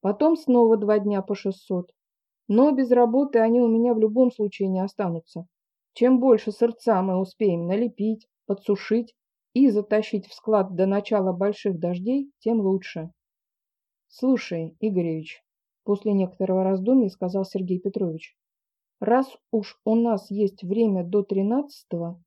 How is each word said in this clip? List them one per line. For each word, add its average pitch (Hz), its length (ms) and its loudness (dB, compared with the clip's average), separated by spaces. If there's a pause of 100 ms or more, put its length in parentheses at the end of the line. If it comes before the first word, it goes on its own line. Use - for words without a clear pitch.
Потом 302 340 2
снова 240 400 4
два 208 220 2
дня 202 240 -2
по 202 120 -6
шестьсот. 185 580 -8 (560)
Но 254 240 4
без 262 180 0
работы 247 480 4
они 226 220 4
у 240 80 4
меня 226 260 2
в 220 60 0
любом 233 320 2
случае 196 360 -4
не 185 120 -2
останутся. 180 680 -6 (480)
Чем 254 240 4
больше 240 320 4
сырца 226 520 0
мы 190 180 -2
успеем 185 460 -2
налепить, 220 600 -4 (200)
подсушить 208 680 -4 (400)
и 262 160 4
затащить 208 560 -2
в - 80 -20
склад 196 400 -2
до 185 120 0
начала 196 460 -2
больших 196 460 -4
дождей, 190 640 -4
тем 226 200 -2
лучше". 185 520 -4 (960)
"Слушай, 175 720 -4
Игоревич", 170 640 -4 (420)
после 202 300 -2
некоторого 185 500 -2
раздумья 196 440 2
сказал 190 360 -6
Сергей 185 340 -6
Петрович, 180 580 -8 (640)
"раз 247 280 0 (240)
уж - 320 -6
у 220 100 0
нас 233 360 -2
есть 196 340 -4
время 196 400 0
до 196 180 -2
тринадцатого 196 1040 -4